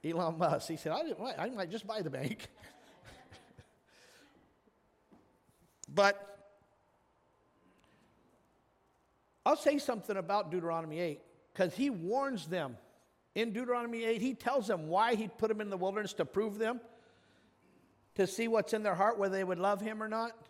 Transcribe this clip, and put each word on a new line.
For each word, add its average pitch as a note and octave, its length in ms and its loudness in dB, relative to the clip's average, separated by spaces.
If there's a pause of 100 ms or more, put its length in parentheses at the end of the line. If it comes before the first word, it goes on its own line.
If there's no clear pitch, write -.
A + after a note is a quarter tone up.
Elon E3 340 -2
Musk. D#3+ 300 2
He D#3 100 -4
said, D#3 160 -2
"I D4 100 0
didn't, G#3+ 180 -6 (180)
I G3+ 100 -4
might G3 200 -6
just G3+ 160 -8
buy G#3+ 160 -4
the D#3+ 80 -2
bank." - 440 -6
<laughs> - 40 -20 (3500)
But G3+ 440 4 (3000)
I'll D4+ 100 8
say D4 220 4
something G#3+ 400 -2
about F#3+ 320 0
Deuteronomy E3 500 -2
eight, D#3+ 220 -2 (320)
'cause F#3 220 0
he C#4 160 0
warns G#3 560 -2
them. D3 300 -4 (580)
In A3 180 -2
Deuteronomy A#3 500 -2
eight, A3+ 160 2
he B3 140 0
tells A#3+ 320 0
them F3 220 0
why G#3+ 260 4
he A3 140 0
put A3 220 0
them G#3+ 120 0
in G#3 80 -4
the G3 80 -4
wilderness G3 360 -2
to D#3+ 120 0
prove G#3 320 0
them, A3+ 240 0 (1300)
to F#3+ 100 4
see A3+ 220 -2
what's A3 260 2
in G#3+ 80 0
their G3+ 140 2
heart, G#3 240 4
whether F#3+ 160 2
they F#3+ 80 0
would F3+ 160 0
love G3 220 2
him A3 200 -6
or A3 60 -4
not. A3+ 280 -4 (140)